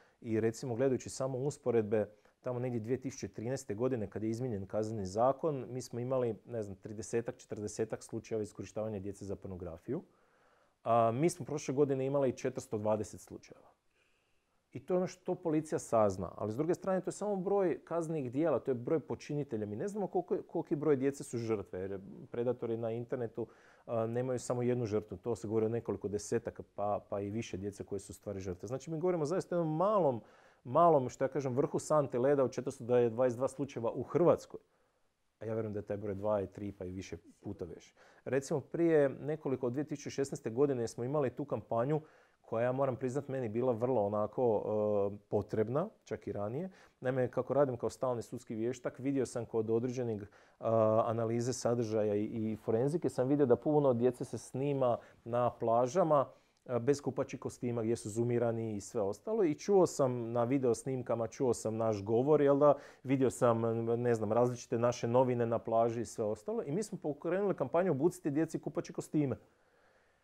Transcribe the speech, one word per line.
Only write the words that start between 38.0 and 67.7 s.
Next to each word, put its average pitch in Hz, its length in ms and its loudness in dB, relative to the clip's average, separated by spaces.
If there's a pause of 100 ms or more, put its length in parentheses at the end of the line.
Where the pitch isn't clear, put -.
Recimo, 139 360 -2
prije 160 480 4
nekoliko, 135 580 -4
od 120 60 0
dvije 143 120 -2
tisuće 135 260 -8
šesnaeste 139 400 -4
godine 123 380 0
smo - 160 -6
imali 135 260 0
tu 139 140 -8
kampanju 127 560 -2 (440)
koja, 113 200 -2
ja 123 80 2
moram 131 240 0
priznat, 131 320 -4
meni 131 200 -4
bila 120 240 0
vrlo 117 340 2
onako, 107 560 2 (520)
e, - 140 -18
potrebna, 110 600 0 (160)
čak - 220 -8
i 104 60 -6
ranije. 117 380 -6 (300)
Naime, 127 300 0
kako 127 240 -2
radim 135 220 2
kao 113 140 -2
stalni 123 320 -2
sudski 120 320 -10
vještak, 123 440 -4
vidio 135 280 0
sam 117 200 -6
kod 113 240 0
određenih, 117 520 0
e, 98 40 -12 (800)
analize 117 480 0
sadržaja 110 600 0
i, 104 100 2
i 110 320 -4
forenzike, 135 520 0
sam 127 200 0
vidio 143 180 4
da 120 100 8
puno 143 380 4
djece 123 300 2
se - 140 -8
snima 131 600 0 (260)
na 120 260 0
plažama, 131 760 4 (400)
e, 123 120 -2
bez 143 240 2
kupaćih 135 380 -4
kostima, 120 420 -4
gdje 110 140 2
su 110 140 -6
zoomirani 113 640 0
i 101 40 -6
sve - 200 -4
ostalo. 190 440 0
I 151 100 4
čuo 185 320 6
sam 123 460 0
na 120 120 2
video 123 300 4
snimkama, 120 520 -2
čuo 120 280 0
sam 110 220 -2
naš 110 260 0
govor, 127 380 4
jel 143 180 6
da, 147 160 8 (280)
vidio 131 280 2
sam, 117 300 4 (240)
ne 117 300 2
znam, 110 180 0
različite 120 460 2
naše 120 300 0
novine 123 380 4
na 113 120 0
plaži 113 420 2
i 107 60 -4
sve - 180 -6
ostalo. 208 380 -4
I 139 100 -6
mi 196 100 -2
smo 196 200 -8
pokrenuli 175 520 -2
kampanju 175 360 0